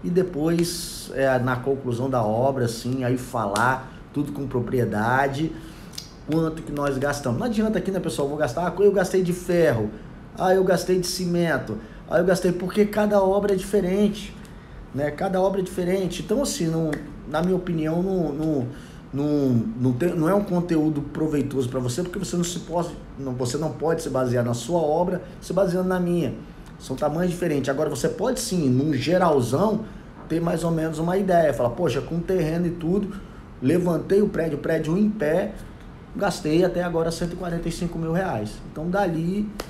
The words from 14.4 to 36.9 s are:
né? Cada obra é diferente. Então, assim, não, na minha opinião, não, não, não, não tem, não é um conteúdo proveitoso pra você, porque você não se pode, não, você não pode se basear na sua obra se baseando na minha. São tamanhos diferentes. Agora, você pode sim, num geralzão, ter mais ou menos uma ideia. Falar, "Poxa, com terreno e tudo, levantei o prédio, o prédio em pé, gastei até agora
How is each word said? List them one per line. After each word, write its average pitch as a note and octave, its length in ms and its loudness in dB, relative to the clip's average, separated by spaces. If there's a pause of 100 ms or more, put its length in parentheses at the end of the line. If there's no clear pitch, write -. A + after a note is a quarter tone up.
né? D3 180 0
Cada F#3 300 0
obra F#3+ 200 2
é - 20 0
diferente. F3+ 600 0
Então, A3+ 180 0
assim, F#3+ 260 0
não, D#3+ 240 0 (380)
na D#3 120 0
minha F#3 140 2
opinião, E3 460 0
não, F3+ 320 0
não, D3 340 0 (460)
não, C#3+ 360 2 (300)
não B2+ 140 4
tem, F3 220 0
não D#3+ 140 2
é F#3+ 40 4
um G3+ 100 4
conteúdo D#3+ 580 0
proveitoso C3+ 680 0
pra C3 100 -2
você, B2 220 -2
porque F3 160 -4
você F3 180 -4
não F3 80 2
se E3+ 160 -4
pode, E3 300 -2 (300)
não, C3+ 140 -6
você C#3 240 -2
não D#3 140 -2
pode D#3+ 300 -2
se C#3 80 -6
basear B2+ 340 2
na A#2+ 100 0
sua E3+ 260 0
obra E3+ 420 2 (200)
se - 120 -6
baseando F3 360 2
na F#3 100 2
minha. F3 340 0 (460)
São - 160 -6
tamanhos D#3 360 0
diferentes. C#3+ 380 0
Agora, D3+ 200 0
você C#3+ 180 -2
pode A#3+ 320 0
sim, E3+ 300 0
num C#3 240 4
geralzão, D#3+ 920 2 (440)
ter D#3+ 100 0
mais E3+ 240 0
ou E3+ 80 2
menos D#3+ 280 -2
uma E3+ 180 0
ideia. E3+ 360 6
Falar, B2 180 2
"Poxa, C#3 300 0
com E3 180 -4
terreno E3+ 480 0
e D#3 40 0
tudo, F#3+ 440 -2 (460)
levantei E3+ 600 4
o G3+ 80 4
prédio, D#3+ 280 -2
o C#3+ 40 -6
prédio D#3+ 360 0
em G#3 120 4
pé, F#3 440 0 (600)
gastei F3 480 2
até F3 200 2
agora E3 280 0